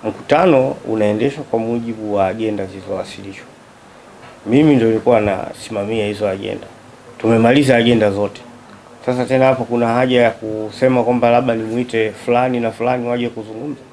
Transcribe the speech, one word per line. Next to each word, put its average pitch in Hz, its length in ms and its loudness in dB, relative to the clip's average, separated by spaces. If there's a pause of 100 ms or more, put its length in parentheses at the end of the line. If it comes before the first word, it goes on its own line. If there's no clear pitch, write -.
Mkutano 139 640 2
unaendeshwa 110 720 -2
kwa - 140 -4
mujibu 113 560 -6
wa 98 120 2
agenda 104 400 -4
zilizowasilishwa. 98 800 -12 (1000)
Mimi 143 300 6
ndio 113 120 4
nilikuwa 110 320 2
nasimamia 104 840 -4
hizo 104 220 -4
agenda. 98 380 -6 (520)
Tumemaliza 120 580 4
agenda 117 340 4
zote. 101 320 -4 (640)
Sasa 127 200 -2
tena 131 200 2
hapo 127 180 2
kuna 120 240 0
haja 123 340 2
ya 117 80 4
kusema 113 760 -2
kwamba 120 260 2
labda 120 240 2
nimuite 113 580 -2
fulani 123 480 0
na 117 120 -2
fulani 120 360 -4
waje 120 200 -4
kuzungumza? 113 520 -12 (120)